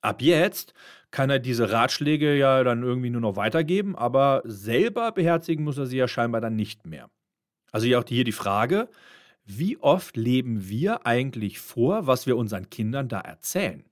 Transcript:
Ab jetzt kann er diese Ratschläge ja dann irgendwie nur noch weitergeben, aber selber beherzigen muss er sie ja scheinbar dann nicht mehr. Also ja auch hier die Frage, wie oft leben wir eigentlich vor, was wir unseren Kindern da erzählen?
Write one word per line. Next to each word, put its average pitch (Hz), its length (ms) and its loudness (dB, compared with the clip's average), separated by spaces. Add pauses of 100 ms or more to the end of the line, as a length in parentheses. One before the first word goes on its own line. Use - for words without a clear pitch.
Ab 107 220 -4
jetzt 165 520 2 (360)
kann 135 200 0
er 135 100 2
diese 117 320 0
Ratschläge 147 640 2
ja 135 260 4
dann 120 200 2
irgendwie 123 280 -2
nur 120 100 -2
noch 107 140 0
weitergeben, 165 640 0
aber 135 480 2
selber 131 680 0
beherzigen 165 540 0
muss 143 140 -4
er 135 80 -4
sie 127 100 -6
ja 127 100 2
scheinbar 117 340 -2
dann 113 140 -4
nicht - 320 -6
mehr. 135 240 -16 (640)
Also 113 160 0
ja 123 100 4
auch 117 80 0
hier 123 160 0
die 120 80 0
Frage, 120 580 0 (560)
wie 127 340 -6
oft 160 380 2
leben 117 520 0
wir 160 380 -4
eigentlich 120 520 -2
vor, 160 480 0
was 127 200 2
wir 123 100 4
unseren 104 340 -4
Kindern 120 380 -4
da 104 120 -6
erzählen? - 720 -6